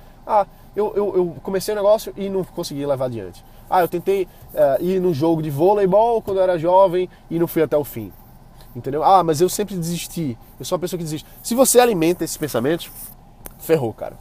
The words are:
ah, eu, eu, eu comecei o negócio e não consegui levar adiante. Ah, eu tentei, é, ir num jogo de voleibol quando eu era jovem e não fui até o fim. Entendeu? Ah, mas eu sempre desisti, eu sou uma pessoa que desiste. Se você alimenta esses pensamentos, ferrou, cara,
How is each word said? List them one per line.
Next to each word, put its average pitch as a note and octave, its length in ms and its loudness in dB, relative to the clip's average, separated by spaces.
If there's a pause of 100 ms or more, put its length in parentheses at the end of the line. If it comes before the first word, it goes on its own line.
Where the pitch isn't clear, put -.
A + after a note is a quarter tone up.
(260)
ah, G3+ 200 2 (280)
eu, G#3 200 -2
eu, G3+ 220 -2
eu F3 260 -2
comecei F#3+ 320 -4
o - 20 -6
negócio G#3 400 2
e G3 120 -6
não F#3+ 160 -4
consegui D3 420 -8
levar C3+ 200 -2
adiante. G#2 380 -10 (240)
Ah, F#3 120 2
eu E3+ 80 2
tentei, F#3 400 -2 (260)
é, C#3+ 280 2
ir F#3 180 0
num F3+ 140 0
jogo D#3+ 280 0
de D3+ 80 -4
voleibol G3+ 680 2
quando G3 180 -4
eu F#3+ 40 4
era F3+ 160 2
jovem F3+ 500 4 (220)
e E3 80 -2
não E3 80 2
fui D#3+ 160 0
até D3+ 140 0
o D3 80 2
fim. G#2+ 280 -12 (640)
Entendeu? C#3 280 -6
Ah, F3+ 200 6
mas D#3+ 180 0
eu F3+ 80 4
sempre G3+ 280 -6
desisti, E3 600 -6 (220)
eu C#3 60 -14
sou F3+ 120 -4
uma D#3+ 40 -2
pessoa F3+ 180 -6
que E3+ 60 -8
desiste. D3+ 240 -10 (140)
Se - 120 -4
você A#3+ 260 6
alimenta F3 440 2
esses - 120 -8
pensamentos, C#3+ 540 -4 (680)
ferrou, A#2+ 340 0
cara, - 280 -12